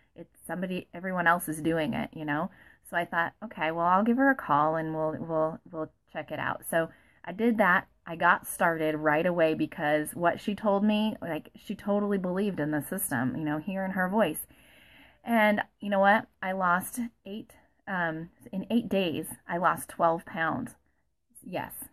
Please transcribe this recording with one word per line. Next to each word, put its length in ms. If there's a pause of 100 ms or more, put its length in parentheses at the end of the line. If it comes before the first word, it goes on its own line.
(160)
it's 320
somebody, 440
everyone 360
else 200
is 140
doing 320
it," 200
you 120
know? 240 (400)
So 80
I 80
thought, 280 (100)
"Okay, 260
well, 160
I'll 180
give 140
her 140
a 40
call 400
and 200
we'll, 240
we'll, 400 (100)
we'll 220 (200)
check 200
it 80
out." 280
So 220 (340)
I 80
did 280
that. 280 (200)
I 80
got 320
started 480
right 320
away 260
because 640
what 260
she 140
told 280
me, 380
like, 340
she 200
totally 420
believed 420
in 120
the 100
system, 540
you 100
know, 140
hearing 320
her 180
voice. 380 (760)
And 380 (180)
you 120
know 80
what? 260 (160)
I 100
lost 480 (280)
eight, 260 (340)
um, 440 (200)
in 200
eight 180
days, 380 (200)
I 100
lost 300
twelve 380
pounds. 520 (640)
Yes, 300 (200)